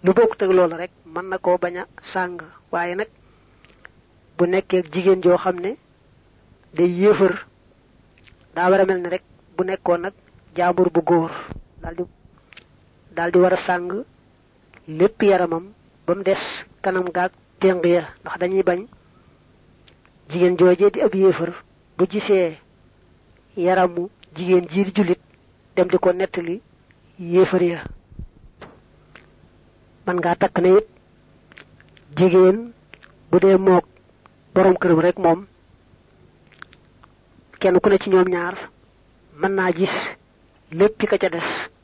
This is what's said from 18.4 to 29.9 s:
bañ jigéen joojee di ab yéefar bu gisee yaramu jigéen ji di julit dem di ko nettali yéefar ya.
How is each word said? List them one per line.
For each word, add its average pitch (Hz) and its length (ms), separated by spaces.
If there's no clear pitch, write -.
bañ 180 220
jigéen 175 280
joojee 180 340
di - 100
ab 220 140
yéefar 180 360
bu 185 120
gisee 190 480
yaramu 180 540
jigéen 180 340
ji 180 160
di 196 100
julit 180 240
dem 180 120
di 180 100
ko 180 140
nettali 180 500
yéefar 180 440
ya. 170 200